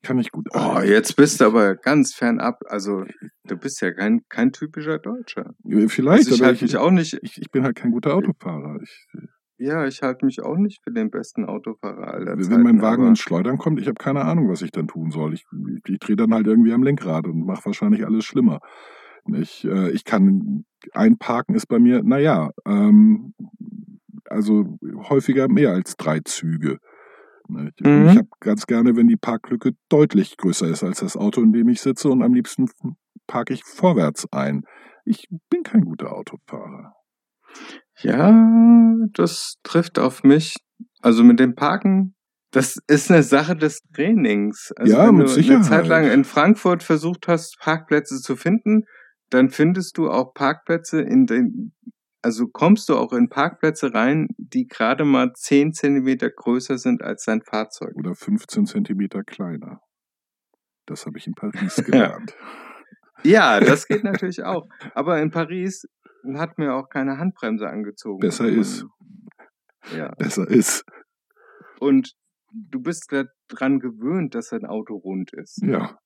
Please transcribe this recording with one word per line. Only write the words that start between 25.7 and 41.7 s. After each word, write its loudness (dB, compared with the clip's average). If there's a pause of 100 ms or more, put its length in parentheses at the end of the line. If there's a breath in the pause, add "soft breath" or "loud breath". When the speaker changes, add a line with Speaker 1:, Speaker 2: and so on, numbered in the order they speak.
Speaker 1:
als -4
drei -4
Züge. -6 (680 soft breath)
Ne, -10
ich, -6
Speaker 2:
Mhm. 8
Speaker 1:
ich 10
hab 4 (140)
ganz -4
gerne, 2
wenn 4
die 4
Parklücke -4 (180)
deutlich 2
größer -2
ist -4
als -6
das -8
Auto, -2
in 4
dem 2
ich 0
sitze, -2
und 2
am 2
liebsten -2 (600)
parke -6
ich -10
vorwärts 0
ein. -4 (420 soft breath)
Ich -6 (220)
bin -2
kein 2
guter -6
Autofahrer. -16 (1080 loud breath)
Speaker 2:
Ja, 4 (800)
das -4
trifft -2
auf -2
mich. 4 (460)
Also 4
mit 10
dem 2
Parken, -2 (360)